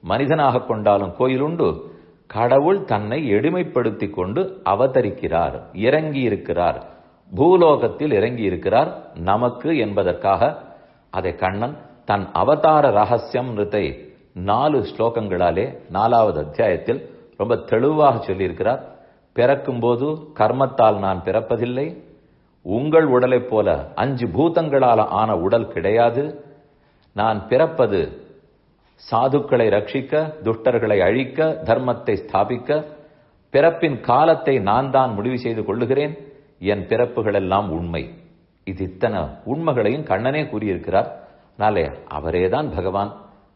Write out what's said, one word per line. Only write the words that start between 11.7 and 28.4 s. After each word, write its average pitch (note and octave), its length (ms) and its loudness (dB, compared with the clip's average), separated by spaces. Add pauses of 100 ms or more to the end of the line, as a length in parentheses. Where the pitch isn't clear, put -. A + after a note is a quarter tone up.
தன் G2+ 200 -2 (100)
அவதார D3 580 4
ரகசியம் A#2 560 0
நிறுத்தை G#2 360 -2 (580)
நாலு B2+ 400 0
ஸ்லோகங்களாலே G2+ 840 0 (240)
நாலாவது G#2+ 480 2
அத்தியாயத்தில் G2 600 -2 (340)
ரொம்ப A2+ 200 -2 (100)
தெளிவாக C#3 520 2
சொல்லியிருக்கிறார். F#2+ 680 -2 (540)
"பிறக்கும்போது B2 720 0 (280)
கர்மத்தால் A2+ 640 2
நான் F#2+ 240 -2
பிறப்பதில்லை, B2 640 -2 (800)
உங்கள் D3+ 420 4
உடலைப் B2+ 400 4
போல G#2 200 2 (260)
அஞ்சு B2 340 -2
பூதங்களால் C3+ 720 2 (100)
ஆன A2 260 2
உடல் G#2 300 2
கிடையாது. A2+ 560 0 (920)
நான் G#2+ 280 0
பிறப்பது B2 560 2 (1000)